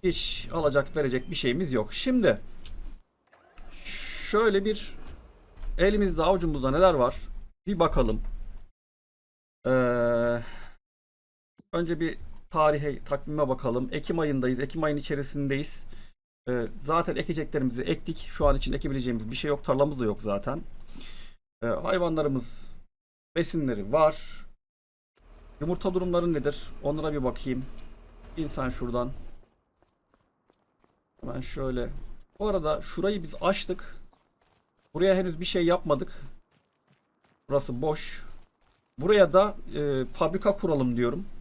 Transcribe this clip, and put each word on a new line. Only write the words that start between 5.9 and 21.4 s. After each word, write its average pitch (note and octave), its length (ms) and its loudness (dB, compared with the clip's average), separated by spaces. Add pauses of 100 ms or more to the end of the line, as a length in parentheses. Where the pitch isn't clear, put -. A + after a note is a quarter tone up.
avucumuzda D#3+ 480 2
neler E3+ 240 8
var? C3 220 2 (500)
Bir F#3+ 120 -2
bakalım. C3+ 420 4 (1500)
Ee, B2+ 40 2 (2000)
önce E3+ 280 -2
bir E3 180 -2 (320)
tarihe, D3+ 540 2
takvime D3 440 -2
bakalım. B2+ 440 0
Ekim E3 260 -2
ayındayız. C3 420 0
Ekim D#3+ 240 -2
ayının D3 160 0
içerisindeyiz. C#3 840 -4 (600)
Ee, A#2+ 180 0 (140)
zaten D#3+ 360 0
ekeceklerimizi C3+ 680 -2
ektik. - 480 -4
Şu - 160 2
an C#3+ 100 8
için C3 160 0
ekebileceğimiz B2 580 -2
bir C3 60 -6
şey D3+ 120 -2
yok. C#3+ 160 0
Tarlamız C#3 360 2
da A#2+ 40 2
yok G2+ 180 0
zaten. G#2+ 400 -2 (1000)